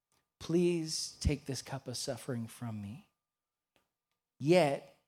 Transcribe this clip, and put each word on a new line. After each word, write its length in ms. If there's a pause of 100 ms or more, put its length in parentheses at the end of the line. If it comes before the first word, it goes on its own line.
(400)
please 800
take 260
this 160
cup 260
of 100
suffering 500
from 340
me. 240 (1300)
Yet, 560 (120)